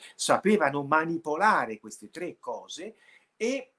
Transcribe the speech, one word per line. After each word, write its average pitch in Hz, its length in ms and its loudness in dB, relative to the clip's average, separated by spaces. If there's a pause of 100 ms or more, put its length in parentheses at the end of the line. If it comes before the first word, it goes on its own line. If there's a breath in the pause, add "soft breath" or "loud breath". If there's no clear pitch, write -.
(140)
Sapevano 143 680 2
manipolare 156 960 2
queste 104 320 -16
tre 156 280 -10
cose 139 580 -12 (400 soft breath)
e 254 420 -2